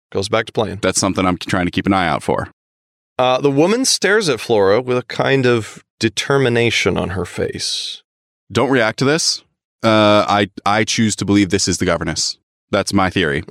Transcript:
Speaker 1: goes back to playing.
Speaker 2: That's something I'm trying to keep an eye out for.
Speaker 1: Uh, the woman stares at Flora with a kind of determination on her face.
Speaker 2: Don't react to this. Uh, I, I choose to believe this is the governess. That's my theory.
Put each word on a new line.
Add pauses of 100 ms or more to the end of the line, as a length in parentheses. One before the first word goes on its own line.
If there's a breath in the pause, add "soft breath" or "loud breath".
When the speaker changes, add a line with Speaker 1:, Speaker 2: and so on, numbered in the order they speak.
(120)
Speaker 1:
goes
back
to
playing.
Speaker 2:
That's
something
I'm
trying
to
keep
an
eye
out
for. (680)
Speaker 1:
Uh,
the
woman
stares
at
Flora
with
a
kind
of (160)
determination
on
her
face. (500)
Speaker 2:
Don't
react
to
this. (400)
Uh,
I, (160)
I
choose
to
believe
this
is
the
governess. (340)
That's
my
theory.